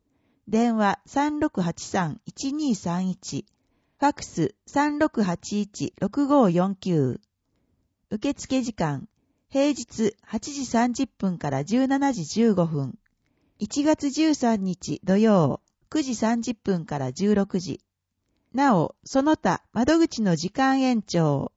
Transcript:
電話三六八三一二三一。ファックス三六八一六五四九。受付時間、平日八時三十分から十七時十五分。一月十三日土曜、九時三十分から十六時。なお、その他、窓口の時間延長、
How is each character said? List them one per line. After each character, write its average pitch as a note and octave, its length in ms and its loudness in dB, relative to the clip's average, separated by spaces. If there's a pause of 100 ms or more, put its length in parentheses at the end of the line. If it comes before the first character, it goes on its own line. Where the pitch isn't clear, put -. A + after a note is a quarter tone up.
(500)
電 A3+ 260 2
話 G#3 300 2
三 D4 340 -2
六 D4 220 -2
八 E3+ 240 -4
三 F3 400 -4
一 - 260 -8
二 D4 240 -2
三 F3+ 340 -4
一。 - 360 -8 (540)
フ C#4 60 2
ァ C#4+ 40 4
ッ C#4+ 60 -2
ク - 100 -14
ス - 300 -2 (100)
三 D4 340 0
六 D4+ 240 2
八 F#3+ 380 -4
一 - 360 -6
六 C4 300 -2
五 C4+ 220 6
四 F3+ 260 0
九。 D3+ 460 0 (880)
受 B3 240 -4
付 - 280 -4
時 A#3 120 -6
間、 D3 340 -4 (420)
平 C#4 180 2
日 A#3 560 -4
八 B3+ 300 -8
時 C#4 120 -8
三 A#3+ 280 0
十 C4 140 -4
分 F3+ 300 -4
か D3 140 -4
ら C3+ 120 -2
十 B3 240 0
七 C#4 240 0
時 F3 140 -6
十 A3 280 2
五 F3+ 120 2
分。 C#3+ 340 -6 (600)
一 G#3+ 240 -4
月 D4+ 260 2
十 D4+ 240 2
三 A3+ 300 0
日 - 420 -6
土 F#3 120 4
曜、 G3+ 440 4 (280)
九 D4+ 120 -2
時 C4 140 -4
三 A#3 260 0
十 B3 140 -4
分 F3 300 -4
か D3+ 120 -6
ら C3 160 -4
十 G3+ 220 2
六 G3 240 0
時。 E3+ 200 -8 (720)
な C4+ 240 4
お、 D#3+ 200 0 (100)
そ C4+ 160 0
の D4+ 160 2
他、 - 340 -2
窓 C#4 280 2
口 D#4+ 220 0
の F#3+ 140 2
時 D#3+ 140 -4
間 C4+ 320 2
延 B3+ 200 0
長、 D3+ 560 0